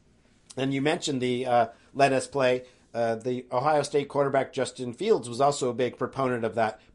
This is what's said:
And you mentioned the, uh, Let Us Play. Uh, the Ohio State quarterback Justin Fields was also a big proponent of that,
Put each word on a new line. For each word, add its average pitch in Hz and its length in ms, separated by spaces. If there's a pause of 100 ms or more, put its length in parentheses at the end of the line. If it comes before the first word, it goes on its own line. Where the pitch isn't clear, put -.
(560)
And 135 160
you 139 80
mentioned 151 400
the, 123 240
uh, 120 220 (260)
Let 135 220
Us 127 120
Play. 127 380 (300)
Uh, 117 220
the 123 360
Ohio 143 300
State 139 260
quarterback 135 440
Justin 123 420
Fields 170 340
was 117 120
also 127 280
a 120 60
big 120 240
proponent 123 460
of 113 100
that, 110 260 (140)